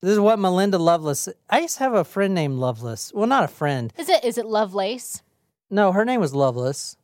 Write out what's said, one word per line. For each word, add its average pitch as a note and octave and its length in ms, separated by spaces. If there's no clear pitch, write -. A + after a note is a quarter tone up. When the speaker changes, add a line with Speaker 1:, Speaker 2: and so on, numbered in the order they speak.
Speaker 1:
this F3+ 100
is G#3+ 80
what G#3+ 200
Melinda F#3+ 380
Loveless. E3 500
I A#3 120
used E4+ 160
to C4+ 60
have C4 100
a G3 120
friend G3 280
named D3+ 220
Loveless. A#2+ 580
Well, G#3 140
not B3+ 160
a D3+ 40
friend. C3+ 500
Speaker 2:
Is D4 120
it, F4 140
is A#3+ 140
it A#3 80
Lovelace? G#3+ 760
Speaker 1:
No, G3 220
her G3+ 140
name B3 160
was C#3+ 120
Loveless. C3+ 720